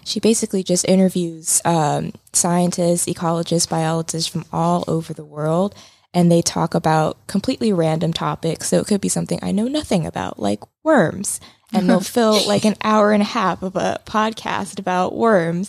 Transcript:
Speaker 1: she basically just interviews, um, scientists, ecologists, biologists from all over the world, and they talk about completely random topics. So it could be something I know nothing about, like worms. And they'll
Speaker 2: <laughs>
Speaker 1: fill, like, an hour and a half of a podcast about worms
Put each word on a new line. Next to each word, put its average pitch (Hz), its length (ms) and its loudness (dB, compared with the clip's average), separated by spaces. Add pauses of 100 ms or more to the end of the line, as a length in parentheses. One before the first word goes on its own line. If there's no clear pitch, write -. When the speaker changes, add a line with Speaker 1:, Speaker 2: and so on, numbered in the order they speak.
Speaker 1:
she - 160 -6
basically 214 420 0
just 180 240 0
interviews, 180 800 2
um, 156 480 0 (200)
scientists, 175 720 2
ecologists, 170 640 -2
biologists 165 600 -2
from 160 220 -8
all 170 360 0
over 165 260 -4
the 156 120 -16
world, 156 500 -2 (400)
and 175 160 6
they 170 100 6
talk 165 320 -2
about 156 440 0 (100)
completely 226 460 -2
random 165 400 0
topics. 156 560 -4
So 175 100 2
it - 80 -4
could 202 140 0
be - 80 -2
something 170 340 -4
I 180 80 -4
know 208 160 0
nothing 269 400 -2
about, - 320 -8
like 202 220 -4 (220)
worms. 208 560 2 (340)
And 180 160 2
they'll 185 100 4
Speaker 2:
<laughs> - 160 -6
Speaker 1:
fill, 220 320 4
like, 202 160 2
an 208 180 2
hour 214 300 2
and 208 100 4
a 208 40 0
half 196 360 -2
of 190 140 -6
a 185 300 -2
podcast 214 760 -4
about 185 380 -2
worms 185 500 2